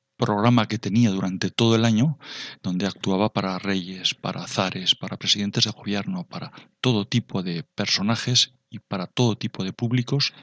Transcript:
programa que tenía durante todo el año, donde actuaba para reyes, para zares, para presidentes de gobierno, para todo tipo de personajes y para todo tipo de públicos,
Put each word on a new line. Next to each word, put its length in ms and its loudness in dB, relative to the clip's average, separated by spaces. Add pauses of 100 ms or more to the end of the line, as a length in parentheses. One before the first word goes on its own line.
(180)
programa 500 4
que 120 -2
tenía 320 4
durante 400 -2
todo 240 4
el 100 4
año, 320 4 (460)
donde 240 -2
actuaba 460 0
para 260 -2
reyes, 560 -4
para 320 -8
zares, 480 0
para 220 -10
presidentes 480 0
de 40 -2
gobierno, 580 -6
para 240 -12 (300)
todo 240 2
tipo 380 -2
de 200 -4 (120)
personajes 800 0 (160)
y 80 -12
para 260 -6
todo 320 2
tipo 260 -6
de 100 -4
públicos, 680 0